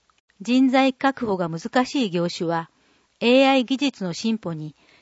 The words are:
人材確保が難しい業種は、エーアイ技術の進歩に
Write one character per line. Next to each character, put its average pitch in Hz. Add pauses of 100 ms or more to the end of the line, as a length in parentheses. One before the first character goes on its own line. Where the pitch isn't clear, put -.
(420)
人 254
材 262
確 262
保 196
が 175
難 233
し 254
い -
業 170
種 170
は、 165 (500)
エ 247
ー 269
ア 269
イ 254
技 262
術 262
の 175
進 220
歩 170
に 156 (260)